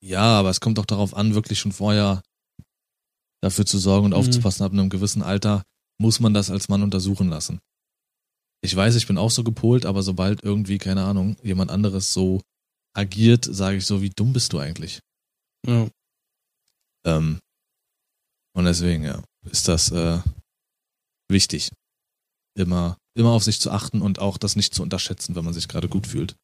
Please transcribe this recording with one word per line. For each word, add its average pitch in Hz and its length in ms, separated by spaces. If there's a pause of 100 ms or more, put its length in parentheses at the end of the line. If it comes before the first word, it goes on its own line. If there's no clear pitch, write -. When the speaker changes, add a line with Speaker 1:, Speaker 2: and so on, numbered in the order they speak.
Speaker 1:
Ja, 101 360
aber 95 100
es 92 120
kommt 110 160
doch 101 80
darauf 98 300
an, 104 200
wirklich 107 240
schon 101 120
vorher 101 500 (1200)
dafür 95 240
zu 101 120
sorgen 98 280
und 101 60
Speaker 2:
Mhm. 87 60
Speaker 1:
aufzupassen, 120 460
ab 95 80
einem 98 180
gewissen 98 320
Alter 101 420 (360)
muss 113 200
man 113 140
das 101 160
als 95 200
Mann 101 140
untersuchen 95 460
lassen. 78 300 (1000)
Ich 92 140
weiß, 104 200
ich 113 120
bin 95 100
auch 110 140
so 120 120
gepolt, 117 420
aber 98 180
sobald 95 400
irgendwie, 101 340
keine 95 260
Ahnung, 98 400
jemand 95 280
anderes 95 420
so 92 280 (540)
agiert, 110 480
sage 95 340
ich 90 80
so, 98 160
wie 98 100
dumm 110 220
bist 127 200
du 82 60
eigentlich? 76 400 (680)
Speaker 2:
Ja. 117 220 (1160)
Speaker 1:
Ähm, 80 340 (1160)
und 90 100
deswegen, 85 380
ja, 71 180 (300)
ist - 160
das, 85 240
äh, 85 280 (1120)
wichtig. - 420 (840)
Immer, 87 400 (200)
immer 117 140
auf 110 120
sich 107 160
zu - 120
achten 101 300
und 95 180
auch 95 180
das 101 180
nicht 98 180
zu - 100
unterschätzen, 87 520
wenn 85 80
man 85 100
sich 85 140
gerade 82 220
gut - 180
fühlt. - 360